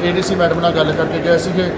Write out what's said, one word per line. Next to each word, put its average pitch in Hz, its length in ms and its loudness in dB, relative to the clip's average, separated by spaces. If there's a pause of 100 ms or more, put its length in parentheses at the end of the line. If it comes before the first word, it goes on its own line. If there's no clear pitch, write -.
ਏ 175 80 0
ਡੀ 180 100 0
ਸੀ 190 140 0
ਮੈਡਮ 170 240 2
ਨਾਲ 170 120 2
ਗੱਲ 156 200 0
ਕਰਕੇ 160 280 -2
ਗਏ 170 180 2
ਸੀਗੇ 180 400 -2